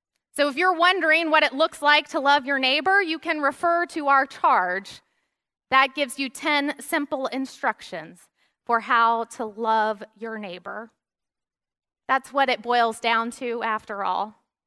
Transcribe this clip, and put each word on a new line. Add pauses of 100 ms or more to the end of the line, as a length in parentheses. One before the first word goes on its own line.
(360)
So
if
you're
wondering
what
it
looks
like
to
love
your
neighbor,
you
can
refer
to
our
charge. (680)
That
gives
you
ten
simple
instructions (380)
for
how
to
love (100)
your
neighbor. (1120)
That's
what
it
boils
down
to,
after
all. (240)